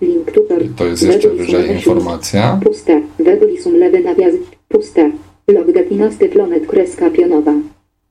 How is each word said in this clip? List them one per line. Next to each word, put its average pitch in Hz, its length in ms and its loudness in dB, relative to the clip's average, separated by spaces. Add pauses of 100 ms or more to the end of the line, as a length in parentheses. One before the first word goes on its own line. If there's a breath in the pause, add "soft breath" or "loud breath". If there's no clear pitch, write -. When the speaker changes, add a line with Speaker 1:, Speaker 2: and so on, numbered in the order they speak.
Speaker 1:
Link 175 300 -2
tutor. 370 320 0
Speaker 2:
I - 40 -6
to - 180 -4
jest 85 160 -4
jeszcze - 260 2
Speaker 1:
Web - 100 -4
Speaker 2:
wyżej - 220 -4
Speaker 1:
information. - 160 -2 (200)
Speaker 2:
informacja. 120 680 -2
Speaker 1:
Puste. 160 360 0 (180)
Web 185 240 2
lisum - 340 0
lewy 359 240 2
nawias. 359 340 0 (340)
Puste. 165 420 0 (380)
Log 175 240 2
definosty 202 560 0
flonet 170 380 0
kreska 180 440 0
pionowa. 156 420 2 (580)